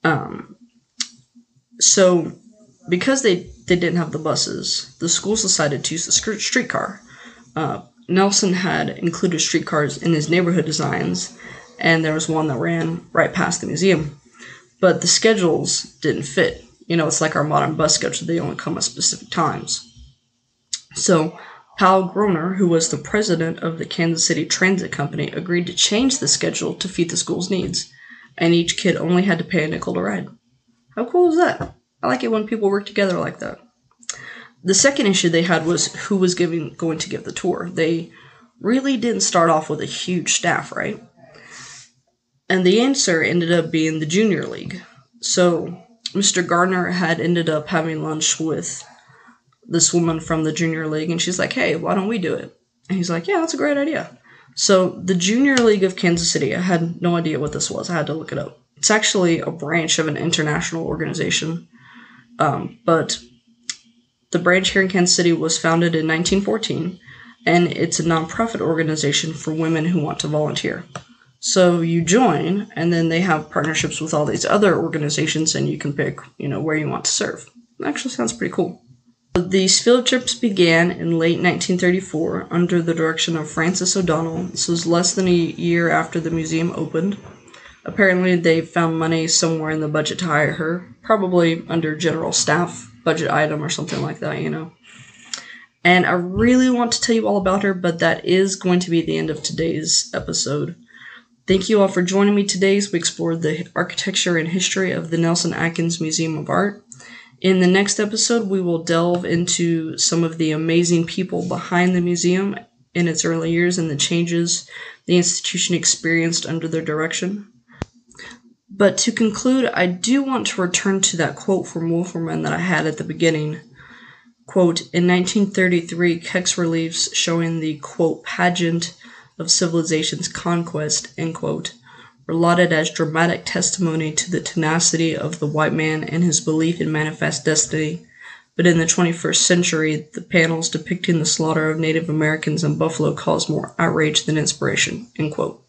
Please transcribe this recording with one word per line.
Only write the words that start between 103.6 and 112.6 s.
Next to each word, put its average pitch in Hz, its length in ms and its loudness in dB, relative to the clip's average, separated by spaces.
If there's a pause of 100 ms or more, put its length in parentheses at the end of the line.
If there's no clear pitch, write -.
architecture 180 600 -2
and 160 120 0
history 185 440 0
of 170 160 -4
the 165 80 -2
Nelson 165 380 0
Atkins 170 460 -2
Museum 160 360 -2
of 151 140 -6
Art. 202 340 -2 (560)
In 185 200 4
the 180 180 6
next 202 200 0
episode, 214 500 0
we 190 120 0
will 170 240 0
delve 175 400 2
into 170 720 0
some - 280 2
of 165 120 -4
the 160 140 0
amazing 165 560 2
people 180 420 -4
behind 180 460 2
the 180 160 2
museum 180 460 2 (360)